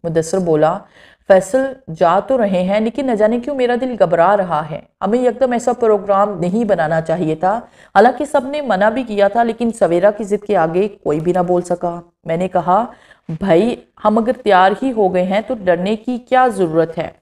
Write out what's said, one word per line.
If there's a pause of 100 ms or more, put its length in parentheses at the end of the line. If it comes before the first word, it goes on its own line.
مدثر
بولا، (500)
"فیصل، (340)
جا
تو
رہے
ہیں،
لیکن
نہ
جانے
کیوں
میرا
دل
گھبرا
رہا
ہے۔ (240)
ہمیں
یکدم
ایسا
پروگرام
نہیں
بنانا
چاہیے
تھا، (380)
حالانکہ
سب
نے
منع
بھی
کیا
تھا،
لیکن
سویرا
کی
ضد
کے
آگے
کوئی
بھی
نہ
بول
سکا۔" (240)
میں
نے
کہا، (440)
بھائی، (280)
ہم
اگر
تیار (100)
ہی
ہو
گئے
ہیں
تو
ڈرنے
کی
کیا
ضرورت
ہے؟ (140)